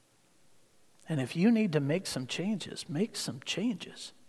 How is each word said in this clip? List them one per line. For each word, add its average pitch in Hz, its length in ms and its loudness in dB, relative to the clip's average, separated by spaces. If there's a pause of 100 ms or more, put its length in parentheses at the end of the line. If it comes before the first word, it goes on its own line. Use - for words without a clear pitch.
(1080)
And 151 140 0
if 127 160 -2
you 190 140 8
need 220 240 4
to 151 60 4
make 151 260 2
some 127 200 -4
changes, - 640 -4
make 185 260 0
some - 300 -4
changes. - 680 -4 (140)